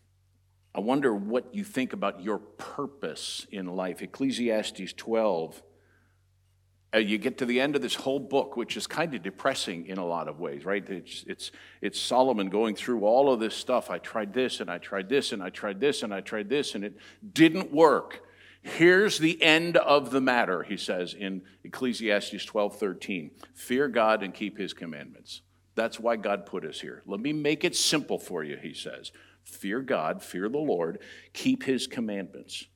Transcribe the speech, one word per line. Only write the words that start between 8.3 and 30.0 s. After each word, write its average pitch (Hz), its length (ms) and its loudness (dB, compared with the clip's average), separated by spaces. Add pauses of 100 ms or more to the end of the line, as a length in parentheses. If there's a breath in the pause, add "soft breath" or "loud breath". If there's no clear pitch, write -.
which 113 220 -4
is 101 80 -6
kind 156 300 -4
of 90 80 -8
depressing 95 640 -4
in 95 100 -8
a 92 80 -4
lot 82 220 -2
of 76 120 -10
ways, 73 260 -8
right? 98 220 -2
It's, - 400 -10
it's, - 240 -10 (300 loud breath)
it's - 180 -4
Solomon 123 500 2
going 104 260 2
through 113 300 -2
all 131 280 6
of 117 60 2
this 107 160 -2
stuff. - 340 -2
"I 92 80 -4
tried 101 360 -6
this, 123 260 0
and 101 100 -6
I 87 80 -4
tried 95 320 -6
this, 135 220 0
and 107 100 -6
I 90 80 -6
tried 98 300 -6
this, 139 240 2
and 107 100 -4
I 95 80 -4
tried 107 260 -6
this, 135 280 -2
and 101 80 -4
it 104 120 -8 (380 loud breath)
didn't 160 400 6
work. 143 500 6 (380 loud breath)
Here's 185 560 6
the 160 240 2
end 165 360 6
of 143 340 6
the 135 100 4
matter," 117 400 4
he 98 160 -6
says 90 380 -4
in 95 260 -4 (220 loud breath)
Ecclesiastes 104 840 -2
twelve 104 320 0
thirteen. 92 540 -4 (240 loud breath)
"Fear 131 320 0
God 110 340 4
and 95 100 -4
keep 104 280 -8
his 90 140 -6
commandments." - 680 -14 (320)
That's 110 260 -2
why 117 180 2
God 101 280 0
put 87 200 -6
us 73 140 -10
here. - 280 -12
"Let 98 120 -4
me 139 140 -2
make 151 300 0
it 175 120 0
simple 123 440 2
for 85 240 -6
you," 73 140 -8
he 76 180 -12
says. 64 360 -12 (360 soft breath)
Fear 104 340 -4
God, 90 400 0